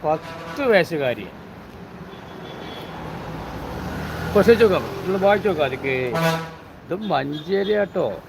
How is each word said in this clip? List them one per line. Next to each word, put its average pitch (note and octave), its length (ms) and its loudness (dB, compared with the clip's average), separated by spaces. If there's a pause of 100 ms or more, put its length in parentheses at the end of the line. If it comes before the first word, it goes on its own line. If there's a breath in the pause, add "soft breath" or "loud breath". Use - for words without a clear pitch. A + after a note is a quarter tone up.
പത്ത് - 680 -2
വയസ്സുകാരി. C#3 560 4 (3000)
പക്ഷേ G3+ 280 8
നോക്കാം, F#3 220 6 (200)
നിങ്ങൾ F#3 220 0
വായിച്ചു G3+ 240 4
നോക്കാം. D#3 180 2
അതൊക്കെ C3+ 280 -2 (880)
ഇത് E3 100 -4 (160)
മഞ്ചേരി D3+ 640 0 (100)
ആട്ടോ. E3+ 240 0 (220)